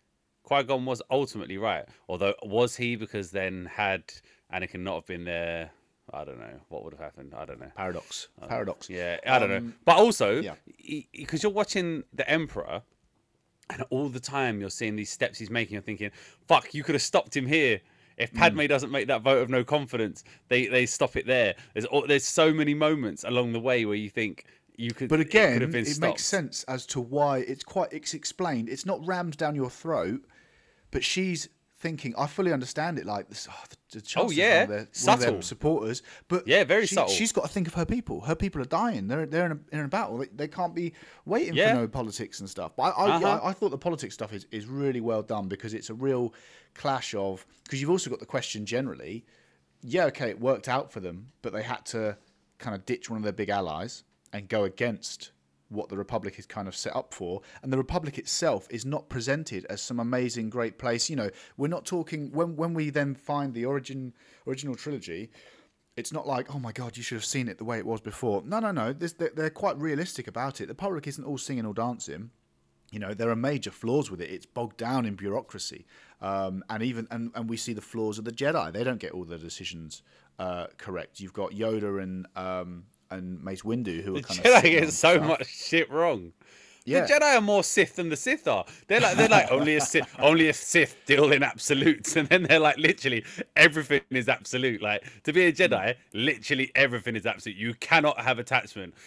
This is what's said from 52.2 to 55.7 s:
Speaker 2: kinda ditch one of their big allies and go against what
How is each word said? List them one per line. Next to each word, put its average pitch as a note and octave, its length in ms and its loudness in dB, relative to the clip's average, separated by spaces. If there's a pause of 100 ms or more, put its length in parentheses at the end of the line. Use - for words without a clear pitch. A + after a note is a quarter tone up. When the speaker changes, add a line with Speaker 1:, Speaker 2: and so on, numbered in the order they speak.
Speaker 2:
kinda G#2 200 -8
ditch - 300 -6
one A2+ 80 -6
of G#2+ 60 -4
their G#2 100 0
big G2+ 160 -4
allies F#2+ 540 -4 (300)
and G2+ 160 -10
go G#2+ 140 2
against - 680 -4 (380)
what G#2 200 -8